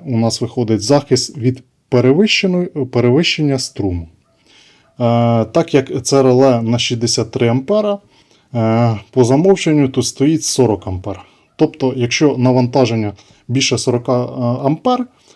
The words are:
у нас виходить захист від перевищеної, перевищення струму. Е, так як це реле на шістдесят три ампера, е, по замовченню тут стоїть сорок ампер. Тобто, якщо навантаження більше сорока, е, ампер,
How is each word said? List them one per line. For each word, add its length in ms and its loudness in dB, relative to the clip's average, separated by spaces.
у 120 -4
нас 240 -2
виходить 400 -2
захист 560 0
від 260 -4
перевищеної, 760 2
перевищення 920 0
струму. 480 -6
Е, 460 2
так 280 -2
як 320 0
це 180 4
реле 380 4
на 180 0
шістдесят 520 -4
три 160 0
ампера, 520 -2
е, 460 0
по 120 4
замовченню 680 2
тут 160 -2
стоїть 380 -2
сорок 440 0
ампер. 340 -10
Тобто, 420 -2
якщо 400 0
навантаження 760 0
більше 300 -2
сорока, 460 -2
е, 40 -6
ампер, 420 -2